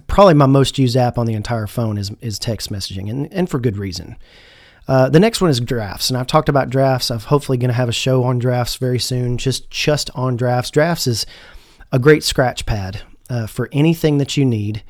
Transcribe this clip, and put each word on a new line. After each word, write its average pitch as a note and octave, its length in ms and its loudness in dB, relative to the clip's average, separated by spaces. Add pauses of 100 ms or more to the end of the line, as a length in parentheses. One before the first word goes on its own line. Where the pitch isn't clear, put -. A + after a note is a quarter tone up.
probably G3 300 6
my D3 100 8
most C3+ 320 4
used B2+ 180 2
app B2 220 2
on A#2+ 80 0
the A2+ 80 -2
entire A2 320 -4
phone A2 320 -4
is, G2+ 140 -6 (100)
is A2 160 -8
text - 340 -6
messaging, G2 380 -8
and, C#3 240 -6
and F3+ 160 -2
for C#3+ 100 -4
good A#2 180 -2
reason. F#2+ 400 -10 (720)
Uh, C3 200 4
the C#3 120 6
next A3 200 2
one F3+ 120 2
is A#2+ 80 2
drafts, A#2 500 -6
and B2+ 80 -2
I've B2+ 80 -4
talked D#3 240 2
about C#3 220 0
drafts. C3 400 0
I'm A#2 80 -6
hopefully C3+ 400 0
gonna B2 140 0
have B2 160 0
a A#2 40 -2
show C3 300 0
on B2 160 0
drafts B2 380 -2
very B2+ 200 -2
soon, B2 400 -4
just, - 320 -4
just - 460 -2
on B2+ 200 -2
drafts. B2 360 -2
Drafts E3 340 0
is A#2 220 -2 (640)
a C3 80 2
great D3+ 240 6
scratch - 420 -2
pad, G2+ 380 -6 (260)
uh, A#2 160 -4
for A#2 260 -6
anything D#3 460 2
that C#3 180 -2
you C#3+ 100 2
need, G#2+ 440 -2